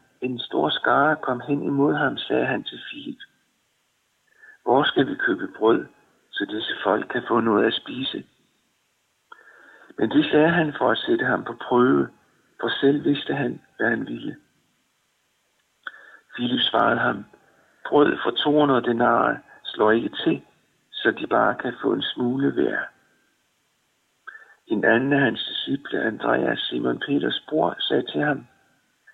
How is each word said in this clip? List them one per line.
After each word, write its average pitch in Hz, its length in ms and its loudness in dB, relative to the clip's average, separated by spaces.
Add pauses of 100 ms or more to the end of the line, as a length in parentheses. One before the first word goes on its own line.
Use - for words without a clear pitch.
(220)
en 123 180 -4
stor 147 320 -2
skare 139 460 2
kom 123 240 -6
hen 143 220 -2
imod 143 320 2
ham, 135 220 0
sagde 127 300 -2
han 131 180 -4
til - 160 -14 (100)
Filip, - 280 -12 (1400)
"Hvor 131 220 4
skal 135 220 2
vi 143 80 -6
købe 95 420 -2
brød, 110 300 2 (440)
så - 140 -6
disse 107 300 -8 (100)
folk 104 240 0
kan 120 200 -4
få 117 120 2
noget 113 260 2
at 110 80 0
spise?" - 500 -8 (1700)
Men 113 120 0
det 147 140 4
sagde 151 240 4
han 160 300 2
for 120 120 2
at 110 80 2
sætte 117 260 0
ham 123 200 -2
på 113 160 -10
prøve, 135 480 4 (520)
for 117 80 -2
selv 143 360 2
vidste 143 300 0
han, 123 280 -4 (140)
hvad 110 120 0
han 113 180 -2
ville. 110 300 -8 (2000)
Filip 120 240 -2
svarede 117 380 2
ham, 110 260 -2 (640)
"Brød 147 340 4
for - 80 0
to 147 220 0
hundrede 143 300 4
denarer 117 560 2 (260)
slår - 260 2
ikke 113 180 2
til, - 340 -2 (500)
så - 180 0
de 104 160 -6
bare 110 280 2
kan - 280 -6
få 107 100 0
en 107 100 -2
smule 131 500 -2
hver." 120 260 0 (1900)
En 107 180 -2
anden 123 280 2
af 139 80 4
hans - 260 0
disciple, - 560 -4
Andreas, 120 560 0
Simon 120 400 -4
Peters 139 500 -2
bror, 156 300 0
sagde - 340 -2
til 147 80 -4
ham, 147 260 -2 (680)